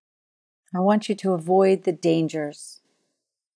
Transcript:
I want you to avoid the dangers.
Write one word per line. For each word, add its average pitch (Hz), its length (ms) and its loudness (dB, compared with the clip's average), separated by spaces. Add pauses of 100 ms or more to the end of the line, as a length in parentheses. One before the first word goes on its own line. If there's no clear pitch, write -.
(720)
I 185 60 -6
want 208 300 0
you 202 80 -2
to 190 160 -2
avoid 185 500 2
the 185 100 -2
dangers. 160 880 -4 (760)